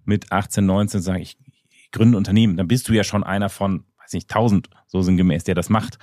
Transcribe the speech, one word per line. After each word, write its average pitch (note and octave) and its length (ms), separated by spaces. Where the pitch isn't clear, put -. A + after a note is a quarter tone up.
mit G2+ 280
achtzehn, G2 340
neunzehn, G2+ 340
sagen, F2+ 220
ich, - 160
ich - 220
gründe A2+ 240
ein - 20
Unternehmen, G2+ 400
dann F#2 100
bist A#2+ 220
du - 20
ja G#2 120
schon G#2 200
einer G2+ 240
von, G2 360
weiß - 100
nicht, - 160
tausend, A2 400
so F#2 140
sinngemäß, F2+ 440
der F#2 100
das F2 160
macht. - 320